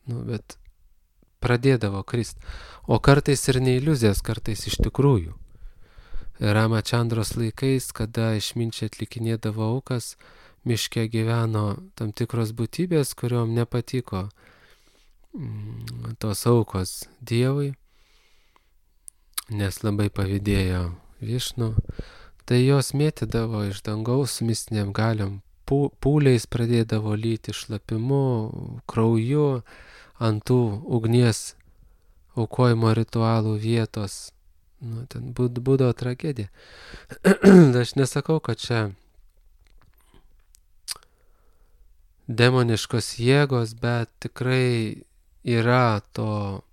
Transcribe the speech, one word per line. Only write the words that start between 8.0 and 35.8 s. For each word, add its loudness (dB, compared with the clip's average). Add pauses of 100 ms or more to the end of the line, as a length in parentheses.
išminčiai -4
atlikinėdavo -4
aukas, -4 (500)
miške -2
gyveno 0 (300)
tam -6
tikros -4
būtybės, -2
kuriuom -2
nepatiko, -4 (1040)
mm, -12
tos -4
aukos 2 (160)
Dievui, -2 (1800)
nes -4
labai 0
pavydėjo 0 (380)
Višnu, -4 (720)
tai 2
jos 2
mėtydavo -2
iš -10
dangaus -2
su -2
mistinėm -2
galiom -2 (240)
pū-, 0
pūliais 4
pradėdavo 0
lyti, -4
šlapimu, -4 (640)
krauju 2 (760)
ant 0
tų 4 (240)
ugnies 2 (800)
aukojimo 2
ritualų 0
vietos. -4 (500)
Nu, -10
ten -12
būd-, -2
būdavo 4